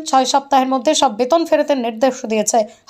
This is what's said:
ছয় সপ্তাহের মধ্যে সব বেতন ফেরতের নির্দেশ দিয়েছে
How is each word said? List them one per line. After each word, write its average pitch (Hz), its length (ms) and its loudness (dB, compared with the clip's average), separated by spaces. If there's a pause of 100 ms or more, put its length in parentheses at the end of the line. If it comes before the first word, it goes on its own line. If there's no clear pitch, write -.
ছয় 262 240 2
সপ্তাহের 269 400 0
মধ্যে 262 180 0 (100)
সব 269 180 2
বেতন 285 300 2
ফেরতের 294 360 0
নির্দেশ 240 300 -2 (160)
দিয়েছে 220 280 0 (300)